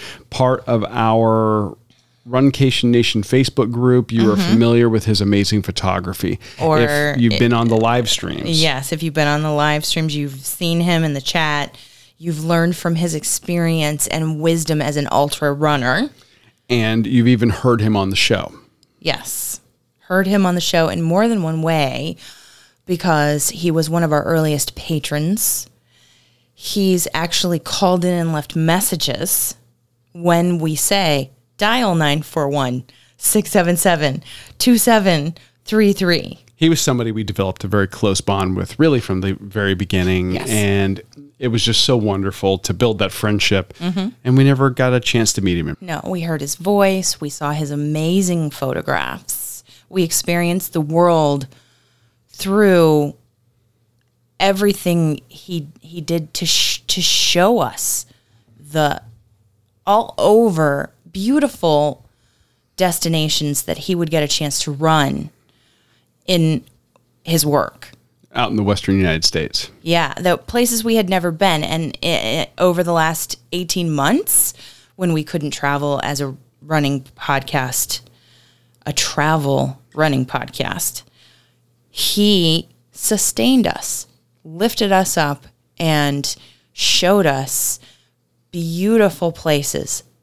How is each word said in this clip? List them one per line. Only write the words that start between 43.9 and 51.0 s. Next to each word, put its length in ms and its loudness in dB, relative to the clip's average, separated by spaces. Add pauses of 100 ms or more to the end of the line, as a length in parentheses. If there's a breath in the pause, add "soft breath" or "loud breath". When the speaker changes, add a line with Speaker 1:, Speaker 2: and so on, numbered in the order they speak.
Speaker 1:
And 140 4
we 60 6
never 260 4
got 240 2
a 60 2
chance 340 0
to 80 -2
meet 160 2
him. 240 -4
Speaker 2:
No, 220 -8
we 180 -4
heard 180 -4
his 160 -8
voice. 640 0
We 80 -6
saw 240 -6
his 180 -4
amazing 800 0
photographs. 920 -6 (460 soft breath)
We 120 0
experienced 720 -2
the 80 0
world 640 2 (840 soft breath)